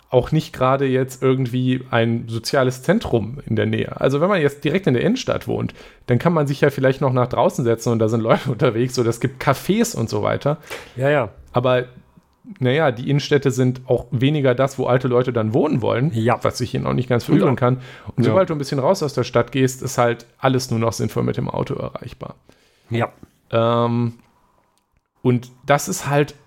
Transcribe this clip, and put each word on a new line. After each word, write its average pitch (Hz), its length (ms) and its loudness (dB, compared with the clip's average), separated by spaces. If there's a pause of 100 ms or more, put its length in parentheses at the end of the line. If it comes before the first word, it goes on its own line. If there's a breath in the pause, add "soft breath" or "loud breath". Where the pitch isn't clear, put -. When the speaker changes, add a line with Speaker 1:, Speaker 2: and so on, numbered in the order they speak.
(100)
Speaker 1:
auch 123 220 2
nicht 160 220 -2
gerade 135 320 0
jetzt 131 360 -2
irgendwie 127 680 0
ein 117 380 0
soziales 127 540 -2
Zentrum 123 640 -2
in 113 120 -2
der 107 100 0
Nähe. 110 340 -4
Also 143 220 2
wenn 180 60 2
man 202 120 0
jetzt 139 240 0
direkt 160 220 -2
in 143 80 4
der 120 80 2
Innenstadt 165 440 -2
wohnt, 113 280 -4 (320 loud breath)
dann 123 120 2
kann 170 140 0
man 156 140 2
sich 139 160 -2
ja 147 80 4
vielleicht - 320 0
noch 131 100 2
nach 123 160 2
draußen 147 340 0
setzen 117 300 0
und 113 60 2
da 110 100 2
sind 113 140 0
Leute 131 280 2
<laughs> - 0 -
unterwegs 127 480 0
oder 117 120 2
es - 100 -6
gibt - 220 -4
Cafés 190 520 0
und 113 140 -4
so 104 140 -4
weiter. 110 340 -2 (400 loud breath)
Speaker 2:
Ja, 135 140 0
ja. 131 180 0 (240)
Speaker 1:
Aber, 127 320 2 (760)
naja, 131 340 2
die 113 180 -6
Innenstädte 143 400 2
sind 127 360 0
auch 120 240 0
weniger 135 440 2
das, 131 240 -2
wo 127 80 -2
alte 127 220 2
Leute 123 260 2
dann 107 180 0
wohnen 180 300 2
wollen, 110 320 0
Speaker 2:
Ja. 113 280 2
Speaker 1:
was 110 200 -2
ich 113 120 -4
ihnen 131 120 -4
auch 131 80 0
nicht 127 160 -2
ganz 120 140 0
verübeln 151 260 4
Speaker 2:
Ja. 120 60 2
Speaker 1:
kann. 127 200 2 (400 loud breath)
Und 120 80 2
Speaker 2:
Ja. 113 60 4
Speaker 1:
sobald 180 180 4
du 170 60 -4
ein 151 40 -4
bisschen 143 200 -4
raus 156 240 2
aus 147 100 -2
der 127 120 0
Stadt - 280 0
gehst, 131 300 0
ist - 160 -4
halt 117 260 0 (140)
alles 131 320 0
nur 113 100 0
noch 113 140 0
sinnvoll 120 300 -4
mit 123 120 -2
dem - 140 -4
Auto - 240 -6
erreichbar. - 640 -12 (520 soft breath)
Speaker 2:
Ja. 117 220 -2 (400)
Speaker 1:
Ähm, 117 640 0 (1080)
und 123 300 0 (160)
das 143 220 2
ist 185 200 -6
halt 143 260 0 (120)